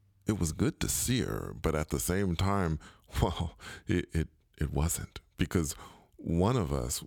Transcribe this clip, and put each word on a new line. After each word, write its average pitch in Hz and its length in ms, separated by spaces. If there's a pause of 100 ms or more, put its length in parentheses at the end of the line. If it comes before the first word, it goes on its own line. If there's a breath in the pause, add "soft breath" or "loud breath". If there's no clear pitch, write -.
(260)
It 107 140
was 80 140
good 107 260
to - 100
see 123 320
her, 50 400
but 78 140
at 76 140
the 69 100
same 90 360
time, 92 440 (200 loud breath)
<laughs> - 220
well, 82 360 (300 loud breath)
it, 90 260
it, 78 160 (280)
it 71 160
wasn't, - 460 (180)
because 82 380 (400 loud breath)
one 92 400
of 82 160
us 64 360